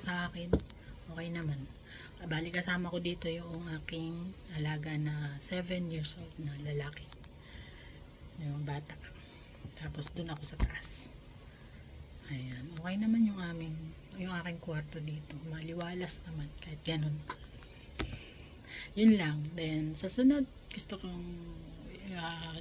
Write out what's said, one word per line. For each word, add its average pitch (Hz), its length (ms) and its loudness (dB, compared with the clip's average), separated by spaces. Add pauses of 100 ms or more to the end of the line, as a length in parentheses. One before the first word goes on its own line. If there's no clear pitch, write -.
sa 175 320 0
akin, 175 240 6 (560)
okay 165 160 -2
naman. 156 400 0 (560)
Bali, 160 240 2
kasama 180 400 2
ko 175 80 0
dito 175 320 0
yung 170 480 -2
aking 165 560 -2 (240)
alaga 151 400 2
na 151 400 0
seven 180 560 -2
years 156 240 -2
old 170 240 -10
na 143 240 -2
lalaki. 147 400 -2 (1300)
Yung 147 240 -2
bata. 143 320 -4 (880)
Tapos, 151 320 -4
dun 165 160 -2
ako 151 160 -4
sa - 80 -6
taas. - 560 0 (1200)
Ayan. 127 480 -4
Okay 180 160 0
naman 220 320 10
yung 196 160 4
aming, 165 320 -2 (400)
yung 185 160 -2
aking 170 320 -2
kwarto 151 400 -2
dito. 151 320 -4 (160)
Maliwalas 170 720 -2
naman, 156 240 -4 (160)
kahit 156 240 -6
ganun. 151 320 2 (1800)
Yun 214 240 12
lang. 151 240 4 (160)
Then, 156 400 2
sa 190 80 -2
sunod, 262 400 8 (240)
gusto - 320 -6
kong, 175 240 -4 (880)
ah, 165 460 -4